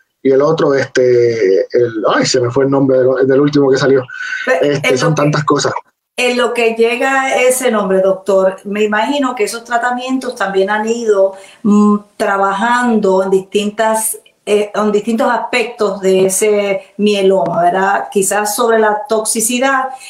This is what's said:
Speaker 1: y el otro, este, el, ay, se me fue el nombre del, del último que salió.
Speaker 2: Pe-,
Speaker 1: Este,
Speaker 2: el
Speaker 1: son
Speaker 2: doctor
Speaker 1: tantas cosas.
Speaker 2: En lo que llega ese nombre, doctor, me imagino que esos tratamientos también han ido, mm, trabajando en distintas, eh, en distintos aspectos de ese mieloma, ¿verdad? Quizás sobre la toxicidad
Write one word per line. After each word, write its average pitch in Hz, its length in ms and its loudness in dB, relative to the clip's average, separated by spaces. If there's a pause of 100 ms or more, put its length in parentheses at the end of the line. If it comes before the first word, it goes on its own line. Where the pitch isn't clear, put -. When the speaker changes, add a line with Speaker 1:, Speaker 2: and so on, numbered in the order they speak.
(220)
Speaker 1:
y 135 100 2
el 127 100 4
otro, 156 340 2
este, 120 840 2
el, 117 420 -2 (120)
ay, 294 100 2
se - 140 0
me 120 120 -2
fue 135 140 0
el 135 40 0
nombre 135 300 2
del, 131 280 2
del 135 120 4
último 143 320 2
que 131 60 2
salió. 127 260 2 (420)
Speaker 2:
Pe-, 147 280 0
Speaker 1:
Este, 151 160 -2
Speaker 2:
el 131 80 2
Speaker 1:
son 123 120 0
Speaker 2:
doctor - 160 0
Speaker 1:
tantas 147 200 0
cosas. 135 280 0 (420)
Speaker 2:
En 247 220 -2
lo 247 160 -2
que 226 220 0
llega 262 680 0
ese 254 300 0
nombre, 196 280 0
doctor, 190 640 0
me 208 180 -2
imagino 240 500 0
que 208 120 -2
esos 226 180 -8
tratamientos 247 720 -4
también 190 340 -2
han 214 180 -2
ido, 208 460 0 (300)
mm, 208 340 4 (200)
trabajando 196 1040 0
en 190 80 -2
distintas, 208 880 -2 (260)
eh, 208 300 0
en 208 160 0
distintos 226 400 0
aspectos 220 720 -4
de 190 260 2
ese 202 560 0 (140)
mieloma, 190 680 2
¿verdad? 190 480 0
Quizás 208 440 -2
sobre 226 220 2
la 214 320 0
toxicidad 247 800 -2 (200)